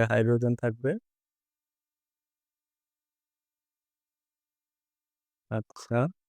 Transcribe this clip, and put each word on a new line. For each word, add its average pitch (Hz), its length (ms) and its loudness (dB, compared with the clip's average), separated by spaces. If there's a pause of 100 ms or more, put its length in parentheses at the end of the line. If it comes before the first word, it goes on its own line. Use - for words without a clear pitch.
হাইড্রোজেন 117 520 2
থাকবে। 120 340 -4 (4000)
আচ্ছা। 120 580 -4 (200)